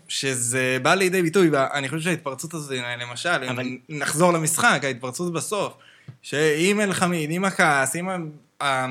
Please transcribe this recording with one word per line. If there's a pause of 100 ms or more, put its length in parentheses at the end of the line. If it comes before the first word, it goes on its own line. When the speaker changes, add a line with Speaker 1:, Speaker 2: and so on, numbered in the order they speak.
Speaker 1:
שזה
בא
לידי
ביטוי,
ואני
חושב
שההתפרצות
הזאת, (300)
למשל, (140)
אם
Speaker 2:
אבל (260)
Speaker 1:
נחזור
למשחק,
ההתפרצות
בסוף, (480)
שאם
אל-חמיד,
עם
הכעס,
עם
ה-,